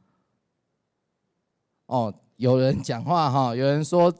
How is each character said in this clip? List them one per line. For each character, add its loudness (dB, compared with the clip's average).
哦， -4
有 2
人 0
讲 -8
话 0
哈， 0
有 -2
人 0
说， 2